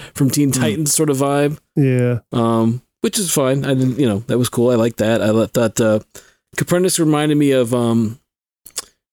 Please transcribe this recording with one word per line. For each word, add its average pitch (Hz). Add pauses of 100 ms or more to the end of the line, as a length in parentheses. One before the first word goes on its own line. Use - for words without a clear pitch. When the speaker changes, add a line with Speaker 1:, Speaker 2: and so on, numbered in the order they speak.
(140)
Speaker 1:
from 135
Teen 143
Speaker 2:
Hmm. 131
Speaker 1:
Titans 147
sort 151
of 135
vibe. 143 (160)
Speaker 3:
Yeah. 127 (120)
Speaker 1:
Um, 113 (180)
which 226
is 175
fine. 139
I 139
didn't, 127
you 139
know, 104 (100)
that 117
was 123
cool. 120
I 123
liked 113
that. 107
I 107
li-, 110
thought, 117
uh, 110 (580)
Copernicus 180
reminded 151
me 139
of, 127
um, 117 (960)